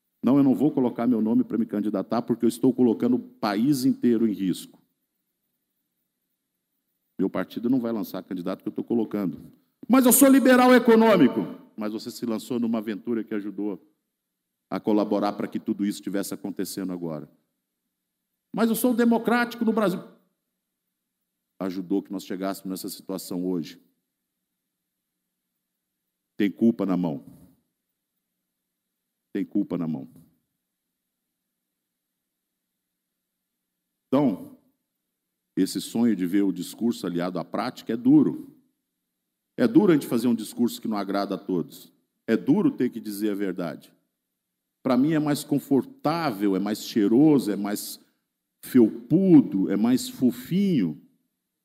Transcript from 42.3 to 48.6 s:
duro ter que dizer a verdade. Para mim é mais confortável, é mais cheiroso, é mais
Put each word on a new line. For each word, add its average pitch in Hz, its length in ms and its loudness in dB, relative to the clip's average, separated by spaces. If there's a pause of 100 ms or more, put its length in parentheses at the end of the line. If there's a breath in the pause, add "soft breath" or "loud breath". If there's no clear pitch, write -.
duro 147 340 0
ter 123 180 -2
que 113 120 -10
dizer 104 320 -4
a - 20 -4
verdade. 90 580 -8 (880)
Para 127 160 0
mim 143 160 2
é 156 60 2
mais 147 240 -2
confortável, 135 1120 -2
é 92 60 0
mais 104 240 -4
cheiroso, 113 680 4
é 98 60 -4
mais 104 440 -8 (640)